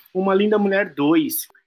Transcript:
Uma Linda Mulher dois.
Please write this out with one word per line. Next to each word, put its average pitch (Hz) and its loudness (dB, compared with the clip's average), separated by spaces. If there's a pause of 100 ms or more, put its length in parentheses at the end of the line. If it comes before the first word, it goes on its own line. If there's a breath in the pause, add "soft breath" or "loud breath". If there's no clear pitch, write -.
(140)
Uma 190 0
Linda 208 2
Mulher 196 -2
dois. 143 0 (200 soft breath)